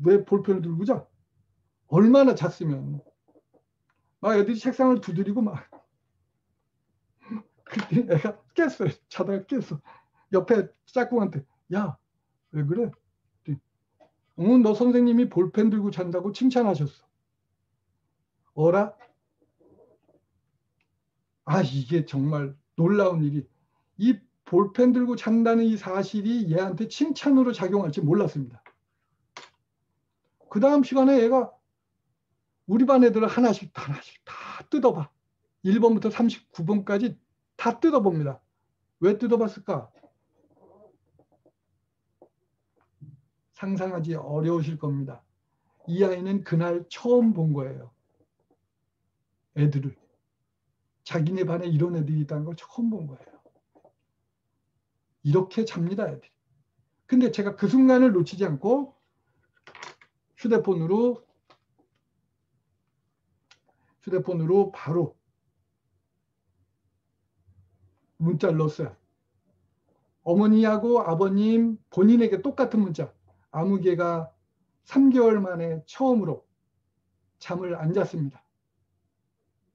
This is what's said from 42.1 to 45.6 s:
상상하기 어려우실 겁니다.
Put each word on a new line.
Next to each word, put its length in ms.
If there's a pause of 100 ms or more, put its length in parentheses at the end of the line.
상상하기 640
어려우실 640
겁니다. 440 (640)